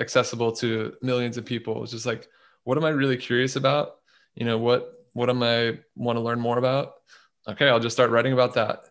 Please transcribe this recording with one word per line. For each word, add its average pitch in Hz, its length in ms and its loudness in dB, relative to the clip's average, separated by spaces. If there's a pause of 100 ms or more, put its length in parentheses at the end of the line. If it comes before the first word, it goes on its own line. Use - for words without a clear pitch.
accessible 120 520 0
to 113 500 -4
millions 123 340 -2
of 113 80 -8
people?" 113 380 -6
It's 113 100 -10
just 117 140 -10
like, 113 220 -6 (360)
"What 131 140 0
am 156 60 2
I 156 40 2
really 139 280 2
curious 127 400 -2
about? 143 400 0 (380)
You 117 120 -6
know, 117 120 0
what, 120 540 0
what 120 180 0
am 123 120 0
I 117 360 0 (160)
wanna 117 260 -2
learn 117 200 -2
more 120 180 -2
about? 131 360 -2 (540)
Okay, 107 200 2
I'll 120 120 6
just 113 140 -2
start 123 160 4
writing 117 220 2
about 123 220 2
that. - 360 -2